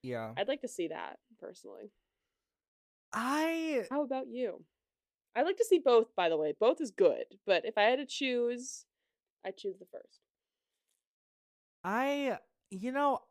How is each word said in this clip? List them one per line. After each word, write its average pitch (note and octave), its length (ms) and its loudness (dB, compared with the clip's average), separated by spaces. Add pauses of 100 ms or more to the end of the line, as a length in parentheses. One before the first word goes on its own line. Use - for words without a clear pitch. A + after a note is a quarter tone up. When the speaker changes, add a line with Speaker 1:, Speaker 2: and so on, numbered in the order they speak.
Speaker 1:
Yeah. A2+ 320 -6
Speaker 2:
I'd G3+ 120 -4
like C#4+ 140 -4
to B3+ 60 -10
see F3 200 -6
that, D#3 320 -10 (200)
personally. - 520 -18 (1200)
Speaker 1:
I D4+ 760 -2
Speaker 2:
How C#4+ 100 0
about C4 280 -4
you? A#3 360 -6 (720)
I'd C4 100 2
like F#4+ 120 0
to A4+ 80 2
see F4+ 120 6
both, A#3+ 380 6
by F3+ 120 2
the D#3+ 100 2
way. D3+ 220 0
Both A#3+ 220 4
is B3+ 80 -4
good, F3 360 4 (200)
but F3+ 200 2
if A3 120 -4
I G#3 60 4
had B3 160 4
to C#4+ 80 -8
choose, B3 760 -4 (600)
I'd F#3+ 120 -8
choose F#3+ 200 -8
the F3+ 80 -20
first. - 360 -20 (1600)
Speaker 1:
I, C4+ 560 -2 (300)
you G3+ 220 -6
know C#4 280 2 (120)